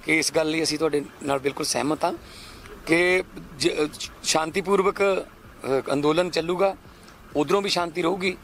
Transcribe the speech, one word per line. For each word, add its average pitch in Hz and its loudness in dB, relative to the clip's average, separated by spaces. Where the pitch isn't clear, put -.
ਕਿ 160 2
ਇਸ 147 0
ਗੱਲ 156 2
ਲਈ 160 0
ਅਸੀਂ 151 0
ਤੁਹਾਡੇ 147 0
ਨਾਲ 139 0
ਬਿਲਕੁਲ 143 -2
ਸਹਿਮਤ 143 0
ਹਾਂ 180 2
ਕਿ 180 4
ਜ-, 143 2
ਅ, 151 -4
ਸ਼ਾਂਤੀਪੂਰਵਕ, 185 2
ਅ, 135 0
ਅੰਦੋਲਨ 156 2
ਚੱਲੂਗਾ, 175 0
ਉਧਰੋਂ 151 2
ਵੀ 196 -2
ਸ਼ਾਂਤੀ 175 -2
ਰਹੂਗੀ। 180 0